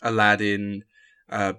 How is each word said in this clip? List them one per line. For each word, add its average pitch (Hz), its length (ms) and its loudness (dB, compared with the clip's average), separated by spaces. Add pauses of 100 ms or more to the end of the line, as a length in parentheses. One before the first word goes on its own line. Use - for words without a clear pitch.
Aladdin, 104 840 0 (460)
uh, 98 300 -4